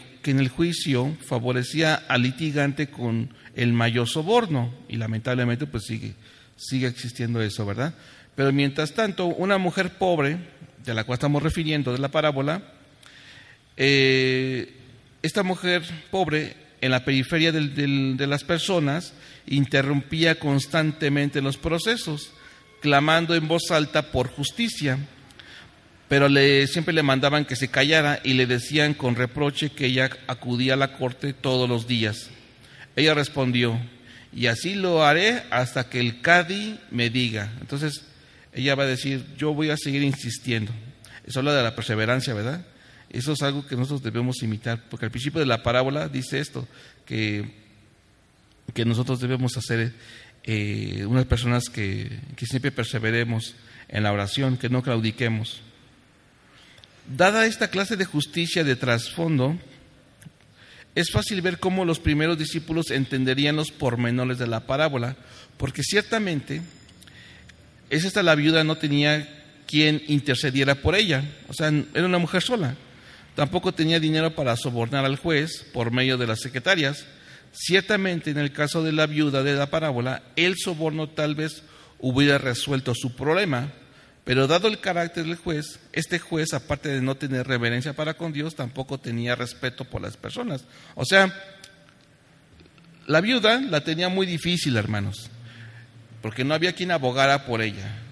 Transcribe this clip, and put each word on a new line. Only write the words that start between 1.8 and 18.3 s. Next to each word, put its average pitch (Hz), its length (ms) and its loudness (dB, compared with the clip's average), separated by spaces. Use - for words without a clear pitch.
al 123 280 0
litigante 143 680 -2
con 117 440 -4
el 120 160 2
mayor 117 380 2
soborno, 160 640 2
y 113 80 -6
lamentablemente, 120 680 0
pues, 120 200 -6
sigue, 107 280 -8
sigue 131 300 -2
existiendo 117 540 -4
eso, 107 240 -2
¿verdad? 117 280 -2
Pero 139 160 4
mientras 143 400 2
tanto, 196 360 -2
una 190 300 0
mujer 180 340 0
pobre, 165 460 2
de 120 100 -4
la 110 120 -2
cual 123 100 -4
estamos 147 260 2
refiriendo, 151 520 0
de 127 60 -2
la 139 120 -2
parábola, 151 500 0
eh, 131 1000 2
esta 165 180 0
mujer 180 400 0
pobre, 156 460 0
en 131 100 2
la 127 140 2
periferia 156 480 2
del, 151 200 0
del, 139 440 2
de 139 100 0
las 143 160 0